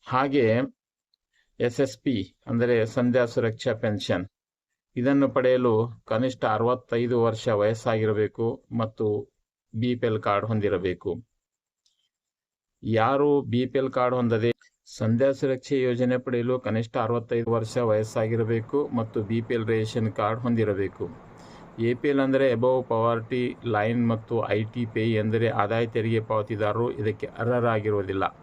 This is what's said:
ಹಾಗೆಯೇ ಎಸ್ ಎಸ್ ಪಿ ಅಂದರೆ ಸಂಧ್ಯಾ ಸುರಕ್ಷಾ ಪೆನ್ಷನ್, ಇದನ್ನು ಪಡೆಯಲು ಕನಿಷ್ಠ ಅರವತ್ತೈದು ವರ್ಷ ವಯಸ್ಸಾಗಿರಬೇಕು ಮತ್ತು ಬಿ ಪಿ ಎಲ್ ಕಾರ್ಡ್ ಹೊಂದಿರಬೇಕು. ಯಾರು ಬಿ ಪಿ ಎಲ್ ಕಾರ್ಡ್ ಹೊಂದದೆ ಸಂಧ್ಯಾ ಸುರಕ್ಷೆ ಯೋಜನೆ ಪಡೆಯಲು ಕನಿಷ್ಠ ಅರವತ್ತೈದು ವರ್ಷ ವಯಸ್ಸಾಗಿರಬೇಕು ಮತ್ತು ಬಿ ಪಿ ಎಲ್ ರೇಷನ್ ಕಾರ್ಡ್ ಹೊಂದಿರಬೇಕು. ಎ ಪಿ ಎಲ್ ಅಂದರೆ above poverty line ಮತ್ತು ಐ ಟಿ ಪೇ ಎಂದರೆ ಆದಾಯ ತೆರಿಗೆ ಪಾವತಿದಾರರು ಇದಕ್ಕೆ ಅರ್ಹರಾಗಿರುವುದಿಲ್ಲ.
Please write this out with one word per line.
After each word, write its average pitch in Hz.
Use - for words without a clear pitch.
ಹಾಗೆಯೇ 127
ಎಸ್ 117
ಎಸ್ 139
ಪಿ 131
ಅಂದರೆ 120
ಸಂಧ್ಯಾ 123
ಸುರಕ್ಷಾ 117
ಪೆನ್ಷನ್, 104
ಇದನ್ನು 135
ಪಡೆಯಲು 127
ಕನಿಷ್ಠ 127
ಅರವತ್ತೈದು 120
ವರ್ಷ 113
ವಯಸ್ಸಾಗಿರಬೇಕು 110
ಮತ್ತು 113
ಬಿ 120
ಪಿ 117
ಎಲ್ 110
ಕಾರ್ಡ್ 101
ಹೊಂದಿರಬೇಕು. 98
ಯಾರು 120
ಬಿ 120
ಪಿ 123
ಎಲ್ 131
ಕಾರ್ಡ್ 127
ಹೊಂದದೆ 117
ಸಂಧ್ಯಾ 117
ಸುರಕ್ಷೆ 135
ಯೋಜನೆ 127
ಪಡೆಯಲು 123
ಕನಿಷ್ಠ 113
ಅರವತ್ತೈದು 117
ವರ್ಷ 113
ವಯಸ್ಸಾಗಿರಬೇಕು 113
ಮತ್ತು 117
ಬಿ 110
ಪಿ 117
ಎಲ್ 110
ರೇಷನ್ 110
ಕಾರ್ಡ್ 113
ಹೊಂದಿರಬೇಕು. 107
ಎ 113
ಪಿ 120
ಎಲ್ 139
ಅಂದರೆ 135
above 127
poverty 113
line 113
ಮತ್ತು 113
ಐ 104
ಟಿ 117
ಪೇ 110
ಎಂದರೆ 110
ಆದಾಯ 113
ತೆರಿಗೆ 113
ಪಾವತಿದಾರರು 107
ಇದಕ್ಕೆ 104
ಅರ್ಹರಾಗಿರುವುದಿಲ್ಲ. 107